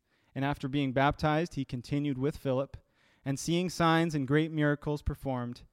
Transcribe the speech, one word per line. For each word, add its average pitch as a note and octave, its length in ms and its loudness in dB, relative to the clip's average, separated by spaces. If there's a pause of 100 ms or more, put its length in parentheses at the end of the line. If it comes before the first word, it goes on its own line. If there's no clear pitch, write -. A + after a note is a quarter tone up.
(340)
and C3+ 100 -2
after C#3+ 220 -2
being C3+ 260 0
baptized, D3+ 600 2
he C3+ 100 -4
continued C#3+ 540 -4
with C#3 180 -2
Philip, C3+ 400 -2 (480)
and C#3 140 -2
seeing E3+ 320 0
signs E3 440 4
and C#3 120 0
great D#3 240 2
miracles D3 520 0
performed, B2 600 -4 (100)